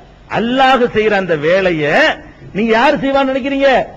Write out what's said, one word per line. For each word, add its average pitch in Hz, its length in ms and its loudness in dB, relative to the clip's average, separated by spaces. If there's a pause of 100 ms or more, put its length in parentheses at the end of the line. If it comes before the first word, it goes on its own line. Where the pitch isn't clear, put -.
(300)
அல்லாஹ் 247 680 0
செய்யற 214 140 2
அந்த 190 260 0
வேலையை 160 560 0 (600)
நீங்க 220 200 -2
யாரு 262 240 2
செய்வான்னு 269 340 0
நினைக்கிறீங்க? 269 540 0 (120)